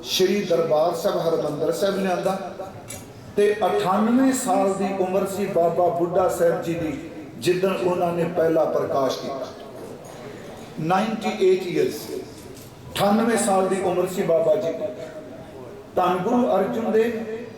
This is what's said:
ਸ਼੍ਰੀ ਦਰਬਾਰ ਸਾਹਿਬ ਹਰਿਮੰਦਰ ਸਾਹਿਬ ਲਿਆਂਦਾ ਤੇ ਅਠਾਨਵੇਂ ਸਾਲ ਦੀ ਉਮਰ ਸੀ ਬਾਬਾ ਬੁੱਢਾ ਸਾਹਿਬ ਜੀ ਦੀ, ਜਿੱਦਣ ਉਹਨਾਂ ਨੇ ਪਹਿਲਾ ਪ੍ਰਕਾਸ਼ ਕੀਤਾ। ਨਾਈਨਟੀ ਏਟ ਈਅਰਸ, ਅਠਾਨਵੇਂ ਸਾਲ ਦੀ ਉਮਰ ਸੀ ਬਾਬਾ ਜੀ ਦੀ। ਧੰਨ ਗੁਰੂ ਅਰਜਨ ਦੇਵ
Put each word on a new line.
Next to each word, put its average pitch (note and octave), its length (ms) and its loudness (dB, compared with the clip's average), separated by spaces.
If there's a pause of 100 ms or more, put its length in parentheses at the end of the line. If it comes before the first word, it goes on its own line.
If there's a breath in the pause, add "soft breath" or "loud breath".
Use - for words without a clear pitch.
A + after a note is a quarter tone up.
ਸ਼੍ਰੀ G3 400 0
ਦਰਬਾਰ E3 520 2
ਸਾਹਿਬ F3+ 220 0
ਹਰਿਮੰਦਰ D#3 540 0
ਸਾਹਿਬ G3 240 0
ਲਿਆਂਦਾ F#3+ 440 0 (960)
ਤੇ G#3 180 6 (100)
ਅਠਾਨਵੇਂ G#3 680 4
ਸਾਲ F#3+ 400 2
ਦੀ G3 140 0 (120)
ਉਮਰ F#3 280 2
ਸੀ F#3+ 180 -2
ਬਾਬਾ E3+ 420 2
ਬੁੱਢਾ F3 420 2
ਸਾਹਿਬ E3+ 320 2
ਜੀ E3 120 -2
ਦੀ, D#3 360 -4 (280)
ਜਿੱਦਣ F3+ 380 0
ਉਹਨਾਂ F3 380 0
ਨੇ E3+ 100 0
ਪਹਿਲਾ E3 420 2
ਪ੍ਰਕਾਸ਼ C#3 540 0
ਕੀਤਾ। - 280 -6 (1300)
ਨਾਈਨਟੀ F#3+ 680 0
ਏਟ F#3 180 2
ਈਅਰਸ, D3 280 0 (1000)
ਅਠਾਨਵੇਂ A3 420 4
ਸਾਲ F#3+ 300 2
ਦੀ F#3+ 140 0
ਉਮਰ F3+ 260 0
ਸੀ G3 160 -2
ਬਾਬਾ D#3+ 320 4
ਜੀ D#3+ 160 0
ਦੀ। - 120 -6 (1120)
ਧੰਨ F3+ 220 2
ਗੁਰੂ A#3 380 2
ਅਰਜਨ A3 360 0
ਦੇਵ A3 440 0 (220)